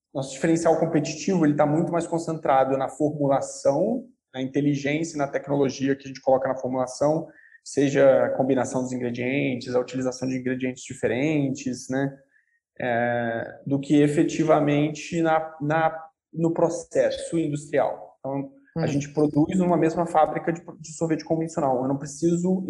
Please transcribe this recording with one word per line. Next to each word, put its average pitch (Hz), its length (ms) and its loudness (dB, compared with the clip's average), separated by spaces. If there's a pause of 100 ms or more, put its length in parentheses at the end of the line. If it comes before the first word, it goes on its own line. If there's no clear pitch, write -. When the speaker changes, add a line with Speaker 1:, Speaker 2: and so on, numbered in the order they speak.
(140)
Speaker 1:
nosso - 180 -4
diferencial 165 480 2
competitivo, 160 640 0
ele 147 120 4
tá 151 100 4
muito 156 260 2
mais 170 140 0
concentrado 151 720 0
na 135 100 -2
formulação, 147 1160 0 (260)
na 131 120 -6
inteligência 143 720 -2
e - 20 -6
na 143 100 -2
tecnologia 135 680 0
que 135 80 -10
a - 40 -16
gente 131 140 -14
coloca 131 260 2
na 131 80 -2
formulação, 131 720 -2 (380)
seja 135 640 4
a - 20 -2
combinação 127 520 0
dos 127 120 -6
ingredientes, 123 840 -4
a 123 60 4
utilização 127 440 -4
de 131 120 -2
ingredientes 127 460 -4
diferentes, 131 1080 -2
né? 139 280 -2 (640)
É, 120 840 -2
do 139 120 0
que 147 240 4
efetivamente 151 1200 2
na, 160 380 0
na, 160 500 -2 (220)
no 165 220 0
processo - 840 0
industrial. 143 840 -2
Então, 139 340 -6 (240)
a 165 40 -2
Speaker 2:
Uhum. 156 60 0
Speaker 1:
gente 143 240 -2
produz 151 460 2
numa 180 180 4
mesma 160 300 2
fábrica 160 480 2
de, 170 80 -8 (180)
de - 160 -16
sorvete 160 300 -2
convencional. 160 560 0
Eu 131 60 -2
não 139 100 0
preciso 170 720 0